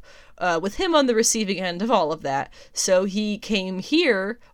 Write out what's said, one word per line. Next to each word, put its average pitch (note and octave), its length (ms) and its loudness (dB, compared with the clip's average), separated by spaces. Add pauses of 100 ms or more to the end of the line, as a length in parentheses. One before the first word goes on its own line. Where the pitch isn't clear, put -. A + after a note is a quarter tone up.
(380)
uh, F3 240 0
with G3+ 140 -4
him F4 200 0
on C#4+ 100 6
the A#3+ 100 2
receiving G#3+ 440 0
end F3+ 220 -4
of A3+ 100 0
all F3 200 4
of D#3+ 100 -6
that. C#3 300 -4 (220)
So F#3 320 2
he G#3 320 -4
came F#3+ 420 -4
here, A#3 600 0 (140)